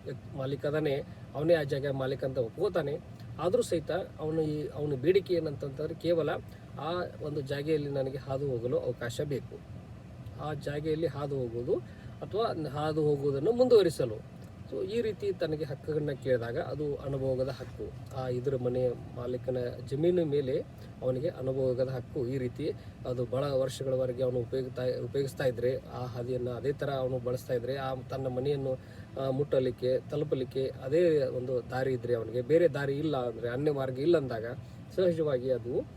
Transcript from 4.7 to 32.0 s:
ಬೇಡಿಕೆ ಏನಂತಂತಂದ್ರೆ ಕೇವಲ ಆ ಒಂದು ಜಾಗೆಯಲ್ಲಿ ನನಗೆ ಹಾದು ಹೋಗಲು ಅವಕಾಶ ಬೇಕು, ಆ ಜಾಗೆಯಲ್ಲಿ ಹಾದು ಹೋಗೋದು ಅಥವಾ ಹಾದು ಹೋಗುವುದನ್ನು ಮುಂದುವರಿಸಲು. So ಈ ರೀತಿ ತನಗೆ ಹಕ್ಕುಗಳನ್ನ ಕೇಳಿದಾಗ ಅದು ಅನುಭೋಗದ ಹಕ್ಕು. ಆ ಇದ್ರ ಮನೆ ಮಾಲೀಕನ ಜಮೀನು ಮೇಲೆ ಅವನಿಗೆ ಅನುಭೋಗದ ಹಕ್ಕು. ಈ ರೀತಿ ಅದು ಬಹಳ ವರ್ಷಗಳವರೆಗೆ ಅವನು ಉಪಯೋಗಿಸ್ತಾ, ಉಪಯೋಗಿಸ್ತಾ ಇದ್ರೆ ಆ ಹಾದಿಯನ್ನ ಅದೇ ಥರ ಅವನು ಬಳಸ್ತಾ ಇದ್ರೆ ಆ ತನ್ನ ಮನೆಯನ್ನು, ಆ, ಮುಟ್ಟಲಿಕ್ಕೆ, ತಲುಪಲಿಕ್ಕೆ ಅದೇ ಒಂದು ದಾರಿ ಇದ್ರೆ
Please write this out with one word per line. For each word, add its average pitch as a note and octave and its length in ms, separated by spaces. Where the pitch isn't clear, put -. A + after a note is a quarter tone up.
ಬೇಡಿಕೆ F3+ 400
ಏನಂತಂತಂದ್ರೆ D#3 600
ಕೇವಲ D#3+ 360
ಆ D3+ 120
ಒಂದು D3+ 180
ಜಾಗೆಯಲ್ಲಿ C#3+ 500
ನನಗೆ C3+ 280
ಹಾದು C3+ 300
ಹೋಗಲು B2 300
ಅವಕಾಶ A#2+ 460
ಬೇಕು, C#3+ 340
ಆ D3+ 120
ಜಾಗೆಯಲ್ಲಿ D3+ 520
ಹಾದು C#3 320
ಹೋಗೋದು B2 360
ಅಥವಾ E3 480
ಹಾದು D3+ 320
ಹೋಗುವುದನ್ನು C#3+ 500
ಮುಂದುವರಿಸಲು. F#3+ 840
So - 120
ಈ G3+ 180
ರೀತಿ G#3 320
ತನಗೆ D#3 320
ಹಕ್ಕುಗಳನ್ನ D3 460
ಕೇಳಿದಾಗ B2 480
ಅದು D3 380
ಅನುಭೋಗದ C3 520
ಹಕ್ಕು. - 680
ಆ C3 120
ಇದ್ರ B2+ 280
ಮನೆ B2 320
ಮಾಲೀಕನ B2 680
ಜಮೀನು E3+ 360
ಮೇಲೆ C#3+ 400
ಅವನಿಗೆ B2+ 260
ಅನುಭೋಗದ C3 600
ಹಕ್ಕು. C3 380
ಈ C3 120
ರೀತಿ A#2+ 340
ಅದು B2+ 180
ಬಹಳ B2 200
ವರ್ಷಗಳವರೆಗೆ C3 760
ಅವನು B2+ 160
ಉಪಯೋಗಿಸ್ತಾ, B2+ 440
ಉಪಯೋಗಿಸ್ತಾ C#3 400
ಇದ್ರೆ B2 320
ಆ B2 300
ಹಾದಿಯನ್ನ B2 440
ಅದೇ B2 220
ಥರ C#3 180
ಅವನು C3 280
ಬಳಸ್ತಾ B2 360
ಇದ್ರೆ B2 220
ಆ C3 180
ತನ್ನ C3 320
ಮನೆಯನ್ನು, C3 520
ಆ, C3+ 100
ಮುಟ್ಟಲಿಕ್ಕೆ, C3 800
ತಲುಪಲಿಕ್ಕೆ C3+ 600
ಅದೇ D3+ 400
ಒಂದು B2+ 480
ದಾರಿ C3 220
ಇದ್ರೆ A#2+ 220